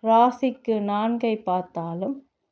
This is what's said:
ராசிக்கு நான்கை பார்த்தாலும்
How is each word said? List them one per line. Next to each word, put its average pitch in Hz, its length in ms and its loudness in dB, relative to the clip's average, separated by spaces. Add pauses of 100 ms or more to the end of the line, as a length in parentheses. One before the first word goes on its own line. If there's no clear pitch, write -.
ராசிக்கு 240 800 2
நான்கை 226 560 -2
பார்த்தாலும் 180 760 -4 (340)